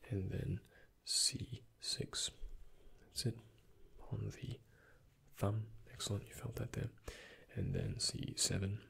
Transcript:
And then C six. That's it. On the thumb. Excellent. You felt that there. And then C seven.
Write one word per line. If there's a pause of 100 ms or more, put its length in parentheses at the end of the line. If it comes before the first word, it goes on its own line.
And
then (460)
C (180)
six. (760)
That's
it. (760)
On (100)
the (800)
thumb. (280)
Excellent.
You
felt
that
there. (680)
And
then
C
seven. (100)